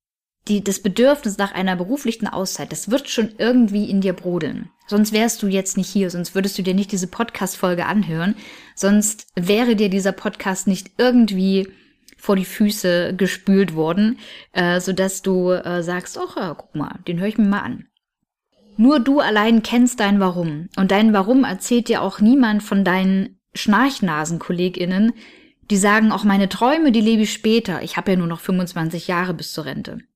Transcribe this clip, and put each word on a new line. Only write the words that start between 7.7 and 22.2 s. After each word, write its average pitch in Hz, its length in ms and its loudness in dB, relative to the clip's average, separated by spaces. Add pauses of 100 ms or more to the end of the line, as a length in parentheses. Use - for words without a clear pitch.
anhören, 175 500 -2 (400)
sonst 208 600 0
wäre 208 400 2
dir 208 140 2
dieser 190 220 0
Podcast - 560 -6
nicht 190 300 -4
irgendwie 202 680 2 (500)
vor - 180 0
die 185 100 0
Füße 180 680 -2
gespült 190 600 0
worden, 185 440 0 (320)
äh, 175 280 0
sodass 190 420 -2
du, 185 300 0
äh, 175 320 -2
sagst, 180 340 -8
„Ach 359 200 -8
ja, 180 160 -6
guck - 220 -16
mal, - 320 -8
den 175 120 -6
höre 196 80 -2
ich 214 100 -4
mir 208 100 4
mal 202 120 0
an.“ - 280 -10 (880)
Nur 269 220 6
du 277 200 2
allein 214 420 4
kennst 240 380 2
dein 202 200 4
Warum. 170 560 -2
Und 190 160 2
dein 214 220 4
Warum 220 300 4
erzählt 233 460 -2
dir 226 120 0
auch 190 180 -6
niemand 220 440 4